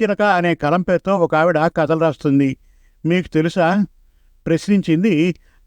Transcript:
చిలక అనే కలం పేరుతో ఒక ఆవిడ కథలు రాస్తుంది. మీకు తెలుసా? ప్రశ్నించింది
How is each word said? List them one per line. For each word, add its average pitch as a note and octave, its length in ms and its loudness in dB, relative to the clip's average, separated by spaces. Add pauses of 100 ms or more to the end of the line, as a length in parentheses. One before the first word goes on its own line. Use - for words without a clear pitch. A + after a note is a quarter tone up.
చిలక G3+ 200 -2
అనే F3 320 0
కలం D#3 280 0
పేరుతో F#3+ 360 -2
ఒక E3 160 0
ఆవిడ E3 240 2
కథలు D#3+ 400 0
రాస్తుంది. C#3 580 0 (500)
మీకు F3 220 -2
తెలుసా? E3+ 580 0 (600)
ప్రశ్నించింది E3+ 880 0 (320)